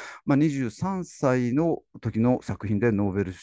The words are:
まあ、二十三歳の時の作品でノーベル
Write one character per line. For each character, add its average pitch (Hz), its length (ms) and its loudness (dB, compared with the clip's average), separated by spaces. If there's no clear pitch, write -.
ま 143 80 2
あ、 - 20 6
二 151 140 4
十 135 200 -2
三 185 360 -6
歳 127 480 0
の 160 260 0
時 110 180 -2
の 123 220 2
作 - 260 -6
品 104 120 0
で 117 120 2
ノ 101 200 2
ー - 20 -4
ベ 98 120 0
ル 92 160 -6